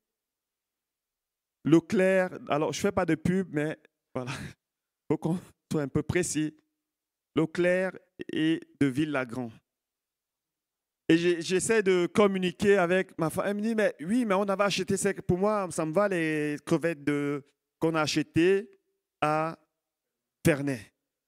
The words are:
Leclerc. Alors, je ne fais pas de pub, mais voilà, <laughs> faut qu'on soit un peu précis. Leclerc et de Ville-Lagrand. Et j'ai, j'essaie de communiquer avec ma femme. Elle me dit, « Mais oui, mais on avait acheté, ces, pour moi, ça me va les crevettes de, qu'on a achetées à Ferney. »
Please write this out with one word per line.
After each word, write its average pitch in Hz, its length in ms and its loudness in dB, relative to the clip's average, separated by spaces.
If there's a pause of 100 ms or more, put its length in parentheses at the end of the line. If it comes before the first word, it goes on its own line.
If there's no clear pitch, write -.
(1700)
Leclerc. 185 680 2 (180)
Alors, 147 220 0
je 143 80 -8
ne - 20 -10
fais 202 100 -2
pas 196 140 -2
de 160 100 2
pub, 180 360 0
mais 151 260 -4 (360)
voilà, 127 180 -8
<laughs> - 800 -12
faut 156 60 0
qu'on 170 220 -2 (320)
soit 156 100 -2
un 143 60 -2
peu 147 160 -2
précis. 156 520 -2 (800)
Leclerc 175 600 0 (340)
et 160 280 0 (200)
de 139 80 4
Ville-Lagrand. 127 640 -4 (1600)
Et 165 80 8
j'ai, 170 240 2
j'essaie 185 400 0
de 185 240 2
communiquer 196 720 2
avec 180 400 0
ma 160 140 -2
femme. - 160 -4
Elle 202 80 -2
me 208 60 -6
dit, « 226 140 -2
Mais 208 240 0
oui, 226 260 0
mais 196 100 2
on 196 80 2
avait 196 200 0
acheté, 190 320 -2
ces, 190 200 0
pour 175 240 -2
moi, 202 320 0
ça 165 140 -4
me 160 60 -2
va 196 160 2
les 156 580 -2
crevettes 160 380 0
de, 143 400 -2 (360)
qu'on 165 160 0
a 156 60 4
achetées 165 680 2 (500)
à 156 380 0 (880)
Ferney. » 139 340 2 (480)